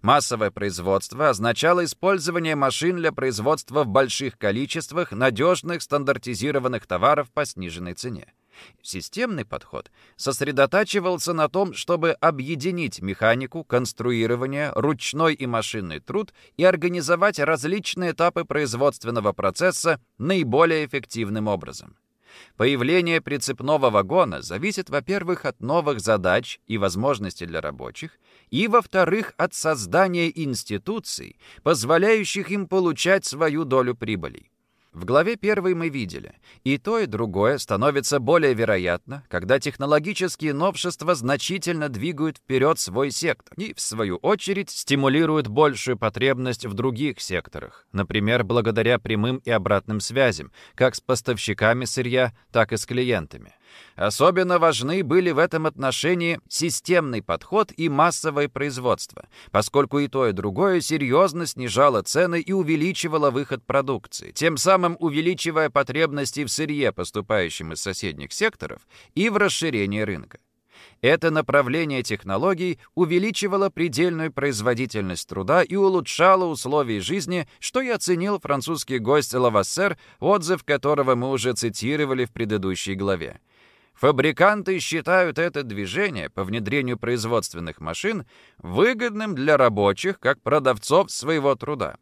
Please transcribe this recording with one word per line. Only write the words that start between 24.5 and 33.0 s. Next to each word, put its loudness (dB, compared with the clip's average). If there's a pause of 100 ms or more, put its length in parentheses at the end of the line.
во-первых, -4
от -4
новых 0
задач 2
и -2
возможностей -2
для -4
рабочих, -10 (320)
и, 0
во-вторых, 0
от -2
создания 0
институций, -8 (240)
позволяющих 2
им -4
получать 2